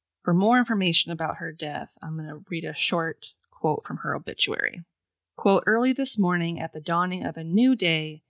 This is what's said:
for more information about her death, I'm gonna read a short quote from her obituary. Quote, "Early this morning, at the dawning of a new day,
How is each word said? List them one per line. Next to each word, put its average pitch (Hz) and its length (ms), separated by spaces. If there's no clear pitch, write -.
for 175 120
more 214 240
information 190 520
about 160 280
her 165 140
death, 151 500
I'm 156 160
gonna 151 320
read 165 160
a 156 80
short 165 540
quote - 360
from - 120
her 147 160
obituary. - 680
Quote, 196 280
"Early 240 280
this 262 240
morning, 175 420
at 160 140
the 156 80
dawning 180 420
of 165 140
a 160 60
new 233 320
day, 156 540